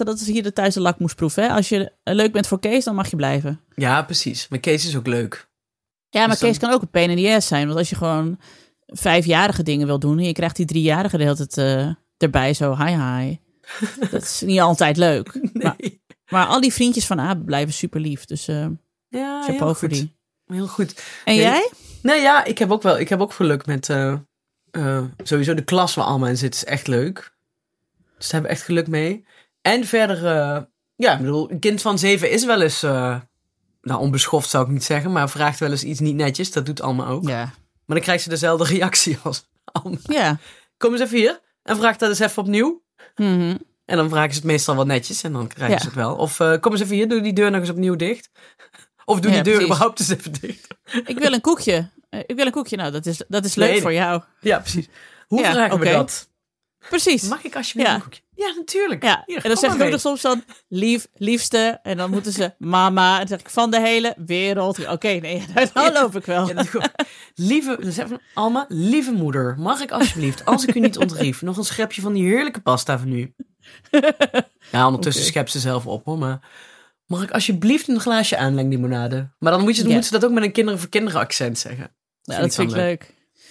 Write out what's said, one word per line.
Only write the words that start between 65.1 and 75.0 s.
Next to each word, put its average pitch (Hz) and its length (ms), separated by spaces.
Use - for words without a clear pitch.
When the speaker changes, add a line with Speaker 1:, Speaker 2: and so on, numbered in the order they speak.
Speaker 1:
<laughs> 175 80
dan 247 140
Speaker 2:
Ja. 330 80
Speaker 1:
loop 247 240
ik 196 80
wel. 180 240
Speaker 2:
Ja, 180 60
dat 180 100
is 180 60
goed. - 180
"Lieve," 262 460
dan 185 120
zeggen 220 240
we, - 60
"Alma, 233 340
lieve 247 440
moeder, 139 460
mag 220 220
ik 277 100
alsjeblieft, 156 540
als 262 200
ik 247 100
u 240 60
niet 220 180
ontrief, 156 440
nog 180 140
een 214 80
schepje 220 360
van 202 120
die 196 120
heerlijke 226 360
pasta 127 380
van 131 140
u?" 120 220
Speaker 1:
<laughs> 285 840
Speaker 2:
Ja, 123 140
ondertussen 131 360